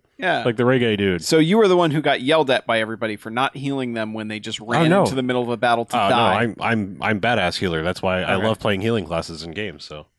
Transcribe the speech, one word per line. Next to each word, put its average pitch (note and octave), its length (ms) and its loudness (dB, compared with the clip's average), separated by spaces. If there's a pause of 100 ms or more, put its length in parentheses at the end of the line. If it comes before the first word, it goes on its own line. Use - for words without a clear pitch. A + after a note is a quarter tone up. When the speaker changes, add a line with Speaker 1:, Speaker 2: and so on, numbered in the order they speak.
(180)
Speaker 1:
Yeah. D#3 260 -2
Speaker 2:
Like A#2+ 140 0
the B2 60 0
reggae A#2+ 340 2
dude. F#2 260 0
Speaker 1:
So D#3+ 160 2
you D#3+ 180 4
were A3 100 6
the F#3 100 6
one E3+ 140 4
who D3+ 100 0
got C3+ 200 0
yelled D3 300 2
at A#2+ 160 0
by A2+ 120 2
everybody A2 360 -4
for A2 140 -14
not B2+ 280 -2
healing C3+ 360 -4
them A2 200 -6
when G#2+ 140 -8
they G#2+ 120 -8
just A2 220 -10
Speaker 2:
Oh, G#2+ 40 -16
Speaker 1:
ran A#2+ 240 2
Speaker 2:
no. F#3+ 120 4
Speaker 1:
into C3 140 2
the C3 80 0
middle B2 180 0
of A#2+ 80 -4
a A#2+ 80 -2
battle A#2 280 2
to A#2+ 120 -4
Speaker 2:
Uh, A2+ 120 2
Speaker 1:
die. B2 80 4
Speaker 2:
no, G#2 220 2
I'm, A#2 200 -2
I'm, G#2 420 -2
I'm G2+ 200 0
badass G#2 360 0
healer. E2 240 -2
That's F2 200 -4
why F#2 200 0
I F#2 140 -2
Speaker 1:
Okay. F#2+ 120 0
Speaker 2:
love A2 120 0
playing G2+ 220 -2
healing A2 240 0
classes E2 380 -6
in E2+ 80 -12
games, E2 320 -10
so. D2+ 240 -16 (120)